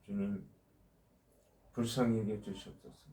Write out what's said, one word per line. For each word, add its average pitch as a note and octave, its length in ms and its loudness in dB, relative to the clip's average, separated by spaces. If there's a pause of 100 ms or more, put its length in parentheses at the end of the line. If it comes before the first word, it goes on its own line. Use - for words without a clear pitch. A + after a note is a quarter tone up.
주님, G2+ 440 -2 (1200)
불쌍히 A#2 460 4
여겨 G#2 220 0
주시옵소서. - 540 -12 (180)